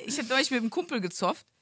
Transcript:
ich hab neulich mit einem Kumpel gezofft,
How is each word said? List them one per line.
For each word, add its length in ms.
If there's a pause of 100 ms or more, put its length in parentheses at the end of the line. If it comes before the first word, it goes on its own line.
ich 140
hab 100
neulich 220
mit 80
einem 100
Kumpel 320
gezofft, 440 (160)